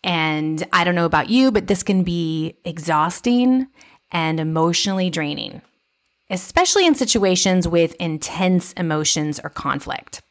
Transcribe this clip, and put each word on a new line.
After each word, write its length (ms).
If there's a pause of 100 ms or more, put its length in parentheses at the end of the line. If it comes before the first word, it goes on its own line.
And 680
I 120
don't 100
know 120
about 240
you, 200
but 160
this 160
can 200
be 640
exhausting 1040 (420)
and 280
emotionally 720
draining, 540 (680)
especially 580
in 80
situations 720
with 280
intense 800
emotions 680
or 60
conflict. 840